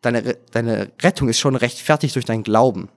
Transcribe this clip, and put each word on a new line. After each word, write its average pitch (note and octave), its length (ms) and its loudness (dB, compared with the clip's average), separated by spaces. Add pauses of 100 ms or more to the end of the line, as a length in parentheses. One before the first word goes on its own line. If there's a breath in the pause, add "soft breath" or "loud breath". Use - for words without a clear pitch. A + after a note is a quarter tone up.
deine A#2+ 220 0
Re-, A#2+ 140 -4 (140)
deine A2+ 400 -2 (100)
Rettung D#3+ 260 2
ist A2+ 120 0
schon C3+ 160 0
rechtfertigt C3 600 -2
durch B2 100 -4
deinen A2+ 180 -2
Glauben. G#2+ 540 2